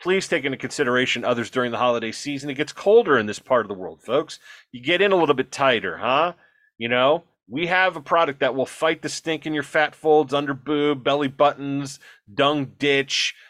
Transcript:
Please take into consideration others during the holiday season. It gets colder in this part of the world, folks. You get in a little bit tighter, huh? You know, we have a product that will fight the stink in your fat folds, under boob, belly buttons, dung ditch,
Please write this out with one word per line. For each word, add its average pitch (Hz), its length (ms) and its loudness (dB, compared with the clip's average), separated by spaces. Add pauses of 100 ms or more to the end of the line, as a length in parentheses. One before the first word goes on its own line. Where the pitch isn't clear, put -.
Please 185 260 0
take 143 180 -2
into 135 120 -4
consideration 123 640 -2
others 117 280 -2
during 123 200 -2
the 113 60 -6
holiday 117 340 0
season. 143 380 -8
It 135 60 -8
gets 147 180 -6
colder 202 460 4
in 107 80 -2
this 104 120 -6
part 117 260 0
of - 20 -14
the 101 100 -8
world, 85 240 -12
folks. 147 380 -4 (320)
You 123 100 -16
get 175 200 0
in 202 100 4
a 190 40 4
little 147 200 4
bit 127 160 -4
tighter, 113 460 0
huh? 139 360 0 (460)
You 117 100 -4
know, 131 340 2 (240)
we 160 200 -4
have 185 280 2
a 156 60 -10
product 156 380 0
that 131 160 0
will 131 100 -2
fight 160 380 -4
the 147 60 -6
stink 160 360 -6
in 156 80 -4
your 147 80 -2
fat 147 320 0
folds, 151 400 2
under 143 220 -2
boob, 147 480 -2
belly 143 240 0
buttons, 139 720 -2 (340)
dung 143 320 0 (140)
ditch, 139 560 0 (140)